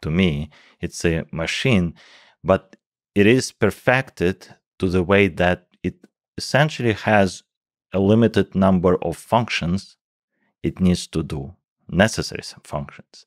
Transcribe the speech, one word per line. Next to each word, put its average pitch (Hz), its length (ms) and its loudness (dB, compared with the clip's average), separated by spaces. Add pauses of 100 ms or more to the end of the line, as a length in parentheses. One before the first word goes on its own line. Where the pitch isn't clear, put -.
To - 80 -8
me, 78 400 -2 (320)
it's - 240 -8
a 82 260 0
machine, 85 640 -2 (500)
but - 320 -2 (400)
it 101 120 4
is 123 240 2
perfected 104 960 -2 (320)
to 95 100 -2
the 90 140 0
way 98 240 2
that 87 400 -2 (160)
it 90 120 -6 (420)
essentially 131 560 -2
has 98 500 2 (500)
a 92 60 -2
limited 101 560 2
number 92 480 2
of 82 140 -6
functions - 800 -4 (680)
it - 160 -4
needs 90 280 2
to - 140 -6
do, 71 320 -8 (360)
necessary - 540 -2 (200)
functions. - 640 -14